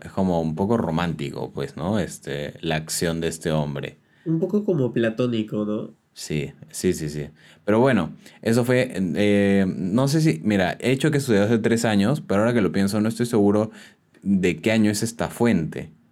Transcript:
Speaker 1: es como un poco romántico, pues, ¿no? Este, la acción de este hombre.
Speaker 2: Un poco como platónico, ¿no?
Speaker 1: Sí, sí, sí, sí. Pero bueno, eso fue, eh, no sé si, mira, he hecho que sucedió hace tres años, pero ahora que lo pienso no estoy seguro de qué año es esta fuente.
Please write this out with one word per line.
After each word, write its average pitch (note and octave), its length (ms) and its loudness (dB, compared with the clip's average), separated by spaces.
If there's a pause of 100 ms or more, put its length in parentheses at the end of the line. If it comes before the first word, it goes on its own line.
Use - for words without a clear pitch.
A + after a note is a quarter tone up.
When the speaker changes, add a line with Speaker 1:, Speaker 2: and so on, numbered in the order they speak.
Speaker 1:
es F2 80 -16
como F2+ 300 2
un D#2 120 -2
poco G2 220 0
romántico, D#2+ 760 -4
pues, C#2 240 -8
¿no? F#2 220 -2
Este, C#2+ 640 -6
la D#2+ 160 -2
acción E2 460 -4
de E2 60 0
este D#2+ 220 -6
hombre. D2 460 -4 (300)
Speaker 2:
Un D#3+ 140 0
poco G3 240 0
como C#3 280 0
platónico, A2+ 720 -2
¿no? G#2+ 300 -6 (180)
Speaker 1:
Sí, C#2+ 380 -6 (200)
sí, - 220 0
sí, D#2 160 -4
sí. D2 200 -8 (360)
Pero G#2+ 160 2
bueno, A2+ 300 2 (320)
eso A#2 220 2
fue, B2 300 2
eh, G2 720 2
no F#2 420 0
sé D#3 120 2
si, D#3 240 2
mira, F#2+ 360 2
he A#2 100 0
hecho C3+ 200 0
que D3 100 0
sucedió A2 240 2
hace A2+ 140 2
tres A2+ 280 0
años, A2 340 2
pero G2 200 0
ahora A2+ 120 2
que A#2+ 80 2
lo F2 120 2
pienso G2 280 0
no G#2+ 80 2
estoy A2 180 -2
seguro G#2+ 440 2 (520)
de F#2 380 2
qué A2 120 2
año G#2+ 180 4
es G#2 120 -2
esta A2+ 260 -4
fuente. E2 640 0 (200)